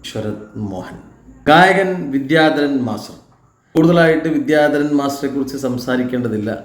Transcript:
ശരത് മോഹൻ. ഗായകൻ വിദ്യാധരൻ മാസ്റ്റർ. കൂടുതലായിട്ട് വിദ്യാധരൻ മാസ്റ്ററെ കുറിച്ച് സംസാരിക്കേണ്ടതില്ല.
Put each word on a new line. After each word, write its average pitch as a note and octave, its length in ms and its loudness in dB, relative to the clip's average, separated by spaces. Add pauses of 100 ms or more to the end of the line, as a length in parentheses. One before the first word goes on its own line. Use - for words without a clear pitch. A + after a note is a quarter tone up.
ശരത് G#2+ 360 -8 (240)
മോഹൻ. F#2 260 -12 (500)
ഗായകൻ F#3 440 6 (220)
വിദ്യാധരൻ C#3+ 600 2 (140)
മാസ്റ്റർ. G#2+ 300 -8 (600)
കൂടുതലായിട്ട് E3 600 4
വിദ്യാധരൻ D3 540 2 (100)
മാസ്റ്ററെ C#3 320 -4
കുറിച്ച് C3+ 340 -6
സംസാരിക്കേണ്ടതില്ല. B2 840 -2 (160)